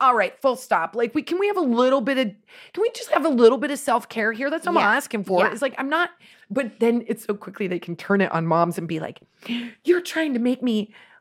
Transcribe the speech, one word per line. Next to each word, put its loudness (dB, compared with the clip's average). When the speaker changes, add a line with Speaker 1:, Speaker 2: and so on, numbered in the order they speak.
Speaker 1:
"All 4
right, 0
full 2
stop. -2
Like, 0
we, 0
can -4
we 2
have -2
a 2
little 4
bit 0
of, 2
can -4
we 2
just -14
have 2
a 2
little 6
bit -4
of -6
self-care -2
here?" -6
That's -6
all 0
Speaker 2:
Yeah. 2
Speaker 1:
I'm 4
asking -4
for. 2
Speaker 2:
Yeah. 0
Speaker 1:
It's -10
like, -2
I'm -4
not, 0
but -4
then 2
it's -6
so -4
quickly -8
they -4
can -10
turn 0
it 0
on -2
moms 2
and -6
be -6
like, -10
"You're 2
trying -4
to -2
make 0
me, -2